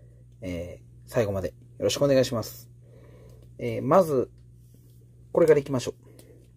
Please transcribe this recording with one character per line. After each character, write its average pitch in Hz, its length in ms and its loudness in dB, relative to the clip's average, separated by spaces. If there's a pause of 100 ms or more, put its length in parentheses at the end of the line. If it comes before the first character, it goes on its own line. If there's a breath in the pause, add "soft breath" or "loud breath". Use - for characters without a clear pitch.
(400 soft breath)
え 87 400 -10
ー、 - 60 -20 (200)
最 117 200 -2
後 101 80 -6
ま 95 80 -4
で 85 80 -6
よ - 40 -12 (260)
ろ 101 100 0
し - 80 -4
く 143 80 0
お - 20 2
願 135 100 4
い 127 60 4
し 123 100 -4
ま 110 80 -4
す。 - 280 -16 (880 soft breath)
え 113 220 -6
ー、 - 20 -6
ま 151 200 4
ず、 147 300 0 (1000)
こ 175 80 4
れ 170 40 6
か 151 100 6
ら 147 40 2
い 139 60 -6
き 143 80 -6
ま 123 80 -2
し - 80 -8
ょ - 20 -10
う。 - 40 -20 (600 soft breath)